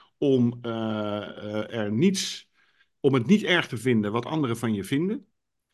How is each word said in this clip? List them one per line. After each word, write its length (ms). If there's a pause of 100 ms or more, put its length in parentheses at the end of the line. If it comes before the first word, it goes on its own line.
(180)
om, 440
eh, 80 (520)
eh, 520
er 180
niets, 580 (500)
om 140
het 120
niet 160
erg 260
te 80
vinden 360
wat 140
anderen 300
van 180
je 100
vinden, 420 (480)